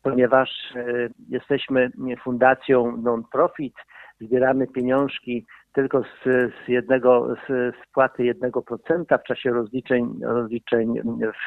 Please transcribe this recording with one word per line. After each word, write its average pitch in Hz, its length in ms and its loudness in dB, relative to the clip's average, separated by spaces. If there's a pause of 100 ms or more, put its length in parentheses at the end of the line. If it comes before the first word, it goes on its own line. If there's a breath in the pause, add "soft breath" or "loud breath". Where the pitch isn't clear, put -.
ponieważ, 127 480 2 (260)
e, 120 80 -8 (440)
jesteśmy 127 640 0 (340)
fundacją 127 720 2
non-profit, 120 800 -2 (460 loud breath)
zbieramy 127 460 0
pieniążki 127 800 -2 (260 loud breath)
tylko 135 300 0
z, - 220 -14 (400)
z - 40 -16
jednego, 123 680 2 (120)
z, 123 260 -2
z - 180 -20
płaty 131 320 0
jednego 120 380 -2
procenta 151 560 -2
w - 60 -6
czasie 123 260 -4
rozliczeń, 120 720 -2
rozliczeń 117 800 -2 (460)